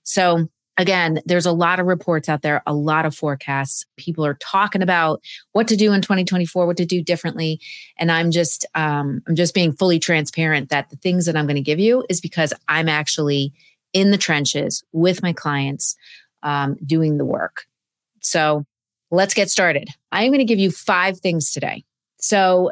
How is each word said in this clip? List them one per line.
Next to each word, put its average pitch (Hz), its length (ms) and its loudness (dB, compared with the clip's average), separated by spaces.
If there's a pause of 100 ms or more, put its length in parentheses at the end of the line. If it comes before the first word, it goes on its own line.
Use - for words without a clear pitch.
So 170 440 2 (300)
again, 175 480 0
there's 175 200 2
a 180 60 2
lot 170 280 2
of 180 60 0
reports 170 440 0
out 151 120 -2
there, 147 240 -2
a 151 80 -2
lot 156 320 0
of 151 80 -2
forecasts. 139 720 -4 (120)
People 160 280 -4
are 143 100 -2
talking 196 460 -2
about 170 400 0 (300)
what 226 160 2
to 220 80 2
do 208 160 2
in 196 100 2
twenty 190 220 0
twenty-four, 180 420 0
what 175 120 0
to 180 80 0
do 175 180 -2
differently. 160 560 -4 (380)
And 170 140 0
I'm 165 200 2
just, 170 420 0
um, 147 540 -2
I'm 165 80 0
just 170 180 2
being 175 200 2
fully 175 260 2
transparent 156 720 -2
that 143 200 -2
the - 60 -18
things 180 300 0
that 165 100 0
I'm 151 100 0
gonna 143 160 0
give 151 160 -2
you 233 320 4
is 175 120 -2
because 160 320 -2 (160)
I'm 160 180 0
actually 143 640 -2 (400)
in 196 160 4
the 202 80 4
trenches 147 640 -2 (100)
with 175 280 2
my 175 120 0
clients, 139 640 -4 (440)
um, 143 440 -2
doing 156 320 2
the 139 80 0
work. - 400 -4 (560)
So 151 440 0 (460)
let's 185 240 2
get 196 160 0
started. 170 380 0 (220)
I 196 120 0
am 254 80 4
gonna 277 140 4
give 220 120 2
you 190 140 2
five 185 480 0
things 170 320 0
today. - 320 -8 (340)
So 185 540 4